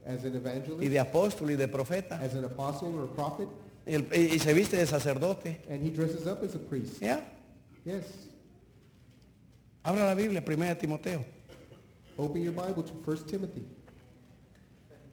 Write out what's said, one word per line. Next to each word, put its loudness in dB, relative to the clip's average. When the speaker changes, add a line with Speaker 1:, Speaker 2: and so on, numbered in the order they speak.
Speaker 1:
as -4
an -2
evangelist, -4
Speaker 2:
y 2
de 4
apóstol 2
y 2
de 2
profeta. -2
Speaker 1:
as -2
an -2
apostle -4
or -2
a -4
prophet, -4
Speaker 2:
Y 0
el-, 2
y, 6
y 6
se 6
viste 6
de 6
sacerdote. 0
Speaker 1:
and -4
he 0
dresses 0
up -4
as -4
a -4
priest. -6
Speaker 2:
¿Ya? 0
Speaker 1:
Yes. -6
Speaker 2:
Abra 2
la 6
Biblia, 2
Primera 2
Timoteo. -2
Speaker 1:
Open 0
your 0
Bible -2
to -12
First -2
Timothy. -6